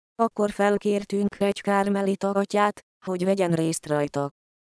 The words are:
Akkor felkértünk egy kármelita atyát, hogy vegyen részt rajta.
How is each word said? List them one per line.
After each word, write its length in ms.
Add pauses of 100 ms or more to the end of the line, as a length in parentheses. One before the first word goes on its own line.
(140)
Akkor 360
felkértünk 880
egy 200
kármelita 720
atyát, 500 (240)
hogy 200
vegyen 300
részt 320
rajta. 440 (400)